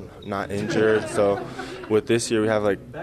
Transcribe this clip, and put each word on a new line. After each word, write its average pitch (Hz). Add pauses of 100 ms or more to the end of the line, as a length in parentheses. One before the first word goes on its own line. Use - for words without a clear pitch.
(240)
not 101
injured. 107
So 101 (440)
with 107
this 117
year, 113
we 107
have, 107
like, 101 (240)